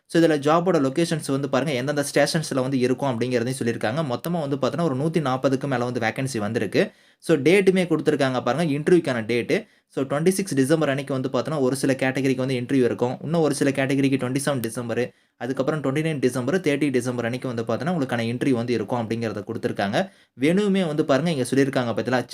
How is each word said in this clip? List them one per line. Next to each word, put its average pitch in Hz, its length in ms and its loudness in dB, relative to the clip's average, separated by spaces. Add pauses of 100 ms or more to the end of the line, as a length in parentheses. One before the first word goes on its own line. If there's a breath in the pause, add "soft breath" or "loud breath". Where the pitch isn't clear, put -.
(100)
So, - 80 -10
இதுல 160 180 6 (100)
ஜாபோட 170 400 4
லொகேஷன்ஸ் 165 480 -2
வந்து 139 200 -2
பாருங்க, 143 260 0
எந்தெந்த 143 300 -2
ஸ்டேஷன்ஸ்ல 143 560 2
வந்து 139 200 0
இருக்கும் 131 260 0
அப்படிங்கிறதையும் 120 480 0
சொல்லியிருக்காங்க. 117 420 0 (100)
மொத்தமா 170 280 -4
வந்து 139 200 -2
பார்த்தோன்னா, 160 300 0
ஒரு 127 100 -2
நூத்தி 160 280 0
நாப்பதுக்கு 131 440 0
மேல 123 180 0
வந்து 120 160 -4
வேகன்சி 131 400 -2
வந்திருக்கு. 113 380 0 (400 soft breath)
So, 165 100 4 (120)
டேட்டுமே 185 440 4
கொடுத்துருக்காங்க 139 560 2
பாருங்க, 151 200 0 (100)
இன்டர்வியூக்கான 151 500 2
டேட்டு. 120 300 0 (400 soft breath)
So, 143 80 -2
ட்வென்டி 160 300 0
சிக்ஸ் 196 240 -4
டிசம்பர் 143 340 2
அன்னைக்கு 135 220 -4
வந்து 131 160 -2
பார்த்தோன்னா, 135 360 -2
ஒரு 131 100 2
சில 135 180 0
கேட்டகரிக்கு 131 500 0
வந்து 131 160 -2
இன்டர்வியூ 123 280 2
இருக்கும். 120 260 0 (120)
இன்னும் 160 200 2
ஒரு 135 80 2
சில 139 160 2
கேட்டகரிக்கு 135 520 0
ட்வென்டி 131 200 -2
செவன் 135 220 -2
டிசம்பர், 117 380 -4 (380 soft breath)
அதுக்கப்புறம் 135 420 -2
ட்வென்டி 139 220 0
நைன் 156 200 -2
டிசம்பர், 127 400 0
தேர்ட்டி 143 320 2
டிசம்பர் 120 320 -2
அன்னைக்கு 127 220 -6
வந்து 117 160 -4
பார்த்தோன்னா, 120 280 -2
உங்களுக்கான 127 360 -2
இன்டர்வியூ 123 280 0
வந்து 120 180 -2
இருக்கும் 113 260 -2
அப்படிங்கிறத 107 420 -4
கொடுத்துருக்காங்க. 113 540 -2 (400 soft breath)
வென்யூமே 190 480 2
வந்து 151 180 0
பாருங்க, 147 300 2
இங்க 123 140 -2
சொல்லியிருக்காங்க 135 440 2
பார்த்தீங்களா, 120 300 0 (120)